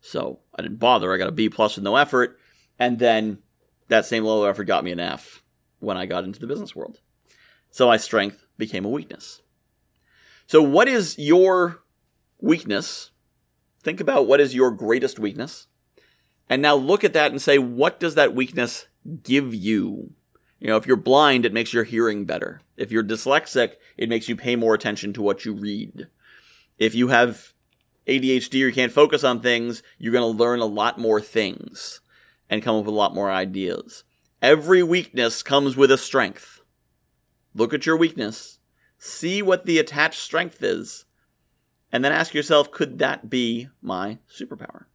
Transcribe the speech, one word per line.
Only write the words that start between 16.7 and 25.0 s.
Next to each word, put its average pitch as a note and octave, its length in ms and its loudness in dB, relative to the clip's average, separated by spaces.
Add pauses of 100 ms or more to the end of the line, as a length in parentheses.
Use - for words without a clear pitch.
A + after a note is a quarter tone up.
look D3 260 0
at G3 120 2
that D3+ 180 2
and C#3 100 -8
say, C#3+ 160 4
"What B2+ 400 0
does E3 160 -4
that C#3+ 200 4
weakness B2 520 -4 (360)
give C3 320 0
you?" G2+ 580 -4 (480)
You - 60 -10
know, A2 100 0
if A2 100 -2
you're B2+ 100 4
blind, C3 500 4
it G#2 60 0
makes A2+ 200 -4
your A#2 120 0
hearing A2 400 -2
better. - 360 -8 (160)
If - 140 -8
you're A2 140 0
dyslexic, B2 680 0 (220)
it A#2 120 -4
makes A2+ 200 -4
you A#2 60 -4
pay A#2+ 220 -2
more A2+ 180 2
attention G#2 380 -4